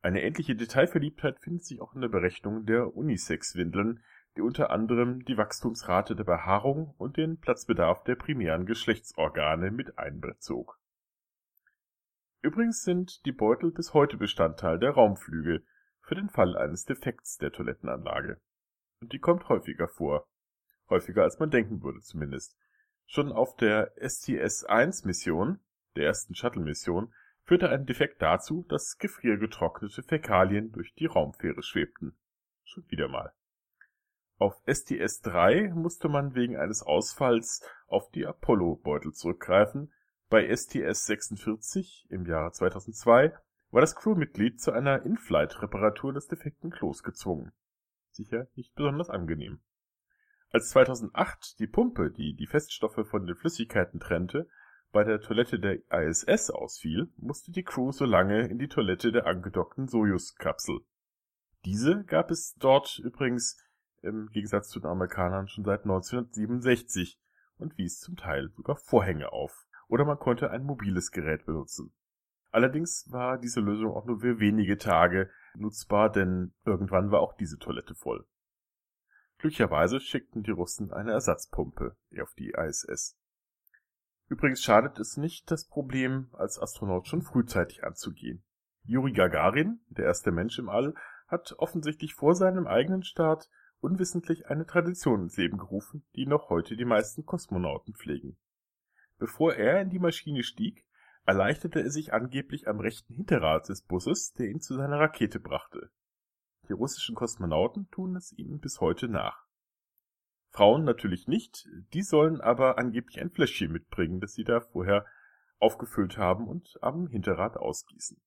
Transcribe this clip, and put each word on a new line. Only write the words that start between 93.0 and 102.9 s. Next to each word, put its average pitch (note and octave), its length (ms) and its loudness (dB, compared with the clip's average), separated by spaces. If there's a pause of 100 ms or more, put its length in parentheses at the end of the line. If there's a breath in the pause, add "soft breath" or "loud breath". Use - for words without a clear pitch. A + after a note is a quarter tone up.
Start D#3+ 480 0 (300 soft breath)
unwissentlich F3 640 -2
eine D#3 180 -2
Tradition E3+ 600 0
ins E2 120 -8
Leben F#2 220 -2
gerufen, G2+ 560 -10
die C3 120 -6
noch D3 220 0
heute E2+ 280 -2
die A#2+ 100 -4
meisten G#2+ 400 2
Kosmonauten F2+ 680 -6
pflegen. C#2+ 440 -10 (800)
Bevor D3+ 360 0
er C3 260 4
in F#3+ 100 -4
die F#3 80 -4
Maschine D#3 440 -2
stieg, - 440 -6 (400 soft breath)
erleichterte A#2 540 0
er B2 100 -2
sich D3+ 220 -8
angeblich B2+ 560 -4
am G#2+ 120 -4
rechten A2+ 340 -8